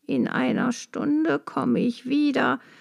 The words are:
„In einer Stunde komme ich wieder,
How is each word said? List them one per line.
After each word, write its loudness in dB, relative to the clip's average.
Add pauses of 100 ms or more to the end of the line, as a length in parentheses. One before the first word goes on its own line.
„In 0
einer 0
Stunde 0
komme 0
ich -2
wieder, 2 (200)